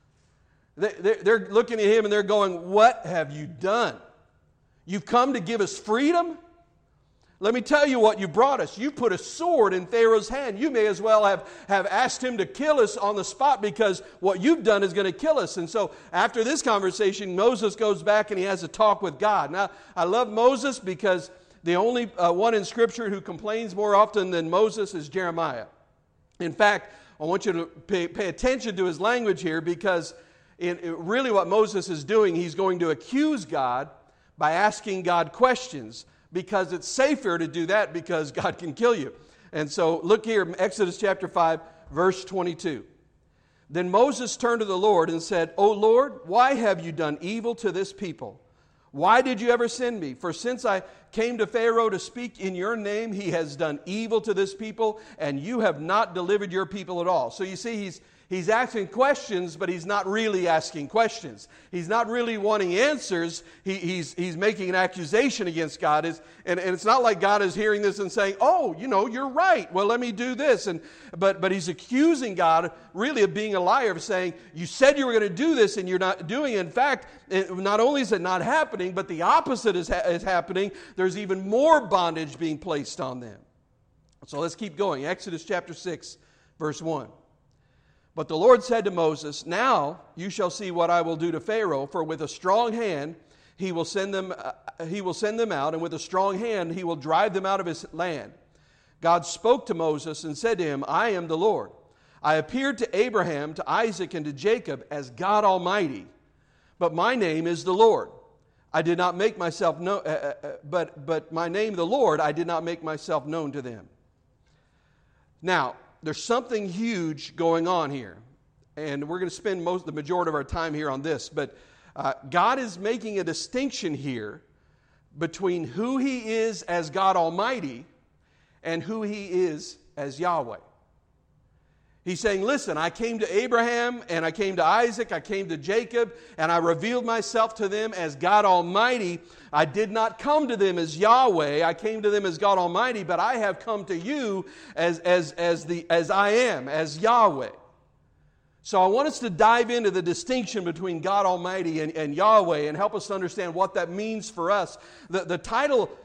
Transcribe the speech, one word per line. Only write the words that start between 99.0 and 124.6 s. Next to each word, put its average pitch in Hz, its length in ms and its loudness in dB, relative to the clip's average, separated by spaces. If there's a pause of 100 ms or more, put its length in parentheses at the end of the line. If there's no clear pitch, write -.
God 170 240 4
spoke 226 420 0
to 190 80 -4
Moses 156 500 -4
and 151 120 -8
said 226 220 -2
to 175 60 -2
him, 143 220 -4
"I 190 240 2
am 175 180 -4
the 160 100 -2
Lord. 170 320 0 (520)
I 151 120 4
appeared 240 440 -2
to 233 180 -4
Abraham, 175 580 0
to 165 160 -8
Isaac, 190 420 -2
and 156 140 -6
to 147 60 -6
Jacob 160 580 -2
as 143 180 -8
God 190 360 0
Almighty, 180 640 0 (720)
but 170 140 0
my 196 220 0
name 165 320 0
is 165 180 -2
the 185 80 0
Lord. 208 380 6 (640)
I 160 100 2
did 170 160 2
not 180 180 2
make 214 220 0
myself 170 420 -2
kno-, 190 180 -2
uh, 151 440 -4
uh, 143 40 -10
uh, 147 60 -10 (100)
but, 156 440 -6
but 156 260 -4
my 165 160 -2
name, 208 260 -2
the 170 120 -2
Lord, 196 340 4
I 151 120 2
did 165 140 -4
not 165 180 -2
make 170 180 -6
myself 156 420 -4
known 151 280 -6
to 139 100 -8
them." 113 260 -14 (1500)
Now, 165 340 0 (260)
there's 156 200 -8
something 233 460 -2
huge 175 680 -4
going 165 320 2
on 165 220 0
here, 110 260 -10 (600)
and 147 320 -6
we're 175 100 -6
gonna 180 120 -4
spend 185 340 -4
most, 180 200 -2
the 151 80 -8
majority 165 380 -2
of 151 40 0
our 139 100 -2
time 165 280 -4
here 151 160 -4
on 135 140 -4
this, 151 260 -4
but, 147 300 -6 (380)
uh, 135 180 -2 (160)
God 208 280 4
is 214 200 -8
making 208 400 -4
a 180 60 -2
distinction 196 680 -4
here 131 500 -8 (760)